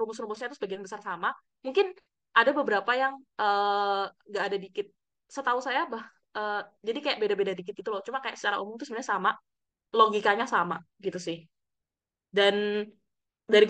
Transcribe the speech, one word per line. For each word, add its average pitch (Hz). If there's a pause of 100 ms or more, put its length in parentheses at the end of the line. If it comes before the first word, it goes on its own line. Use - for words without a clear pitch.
rumus-rumusnya 220
tuh -
sebagian 202
besar 208
sama. 185 (360)
Mungkin 370 (440)
ada 254
beberapa 214
yang, 269 (280)
eh, 392 (260)
nggak 269
ada -
dikit. 190 (420)
Setahu 254
saya, 269
bah-, 226 (280)
eh, 208 (260)
jadi 233
kayak 269
beda-beda 196
dikit 185
gitu 196
loh. 196
Cuma 254
kayak 226
secara 202
umum 220
tuh 294
sebenarnya 233
sama, 190 (640)
logikanya 214
sama 175 (280)
gitu 180
sih. 165 (1000)
Dan 202 (920)
dari 214